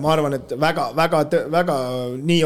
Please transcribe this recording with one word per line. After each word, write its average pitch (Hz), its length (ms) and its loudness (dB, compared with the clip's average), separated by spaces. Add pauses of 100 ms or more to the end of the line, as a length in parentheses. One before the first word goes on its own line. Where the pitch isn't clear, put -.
ma 151 140 2
arvan, 143 240 0
et 123 180 -8
väga, 151 400 0
väga 160 260 2 (100)
tõ-, 151 200 2
väga 170 240 2 (440)
nii 165 260 2